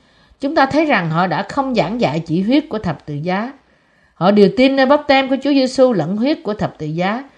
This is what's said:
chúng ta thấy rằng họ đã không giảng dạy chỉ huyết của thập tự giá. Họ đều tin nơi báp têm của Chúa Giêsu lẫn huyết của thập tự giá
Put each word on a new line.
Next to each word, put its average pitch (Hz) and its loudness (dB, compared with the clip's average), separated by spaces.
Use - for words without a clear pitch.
chúng 285 -6
ta 269 4
thấy 285 0
rằng 196 0
họ 170 0
đã 170 -4
không 262 -4
giảng 208 -2
dạy 165 -2
chỉ 165 -2
huyết 277 0
của 214 -6
thập 170 -8
tự 151 -10
giá. 185 -6
Họ 180 2
đều 202 6
tin 269 4
nơi 269 2
báp 294 2
têm 269 2
của 269 2
Chúa 277 0
Giêsu 262 2
lẫn 180 -2
huyết 269 0
của 208 -4
thập 196 -6
tự 156 -10
giá 185 -4